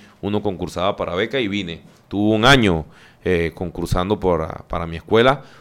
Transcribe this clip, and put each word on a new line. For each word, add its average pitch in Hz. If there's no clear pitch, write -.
uno 101
concursaba 90
para 87
beca 113
y 117
vine. 90
Tuve 104
un 110
año, 107
eh, 85
concursando 90
por, 85
para 85
mi 82
escuela. 120